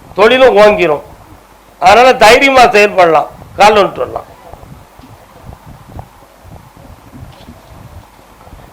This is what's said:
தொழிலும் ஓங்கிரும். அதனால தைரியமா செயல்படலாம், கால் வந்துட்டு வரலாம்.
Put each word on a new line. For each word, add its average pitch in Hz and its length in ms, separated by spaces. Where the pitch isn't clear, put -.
தொழிலும் 233 480
ஓங்கிரும். 165 400
அதனால 226 240
தைரியமா 262 380
செயல்படலாம், 175 540
கால் 208 200
வந்துட்டு 151 240
வரலாம். 113 240